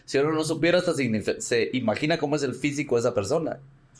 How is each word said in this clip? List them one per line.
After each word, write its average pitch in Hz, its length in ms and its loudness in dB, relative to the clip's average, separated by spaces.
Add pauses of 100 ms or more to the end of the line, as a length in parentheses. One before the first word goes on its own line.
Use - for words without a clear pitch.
si - 120 -2
uno 151 160 2
no 156 100 0
supiera, 165 360 2
hasta 175 140 0
signif-, 113 460 0
se 117 340 0
imagina 127 440 0
cómo 147 180 0
es 139 80 -2
el 123 120 -2
físico 139 400 -2
de 120 60 4
esa 117 120 0
persona. 101 460 -2 (400)